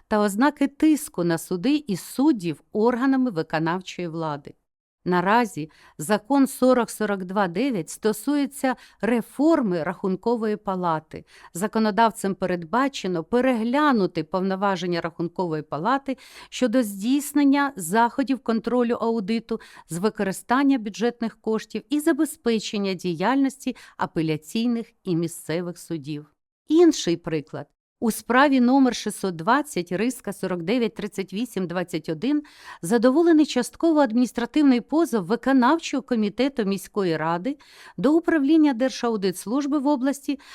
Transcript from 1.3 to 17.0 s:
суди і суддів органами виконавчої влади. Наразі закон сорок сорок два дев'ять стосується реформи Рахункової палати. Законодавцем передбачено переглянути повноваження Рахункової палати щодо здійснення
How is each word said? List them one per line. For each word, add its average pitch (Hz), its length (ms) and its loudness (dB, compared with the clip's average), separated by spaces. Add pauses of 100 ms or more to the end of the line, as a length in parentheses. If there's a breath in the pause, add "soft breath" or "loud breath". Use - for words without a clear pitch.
суди 247 480 -2
і 190 100 -2
суддів 208 640 0 (100)
органами 247 580 2
виконавчої 165 800 -4
влади. 156 460 -8 (500)
Наразі 180 640 0 (280 soft breath)
закон 208 480 2
сорок 254 440 2
сорок 202 340 -4
два 190 240 0
дев'ять 190 420 -4
стосується 269 840 -2 (240 soft breath)
реформи 233 840 0
Рахункової 208 720 -2
палати. 180 680 -4 (300 loud breath)
Законодавцем 208 800 0
передбачено 180 880 -2
переглянути 240 1000 0
повноваження 185 760 -2
Рахункової 165 640 -4
палати 240 540 -4 (320 loud breath)
щодо 247 340 0
здійснення 269 920 0